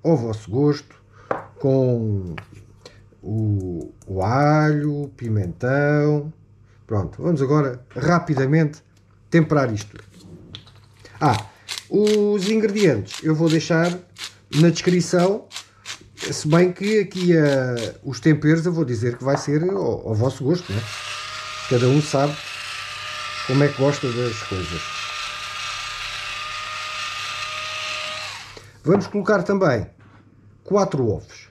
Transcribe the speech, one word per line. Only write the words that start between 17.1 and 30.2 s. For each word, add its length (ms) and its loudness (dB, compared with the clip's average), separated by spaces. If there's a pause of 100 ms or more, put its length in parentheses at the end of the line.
eh, 680 2
os 160 -8
temperos 460 4
eu 80 0
vou 100 0
dizer 340 -2
que 60 -12
vai 140 2
ser 260 -2
ao, 440 -2
ao 80 -2
vosso 280 0
gosto, 300 -2
né? 80 -4 (880)
Cada 180 4
um 140 6
sabe 340 0 (1120)
como 160 4
é 40 6
que 100 -2
gosta 300 0
das 360 -4
coisas. 380 -6 (4000)
Vamos 240 2
colocar 360 0
também 440 0 (760)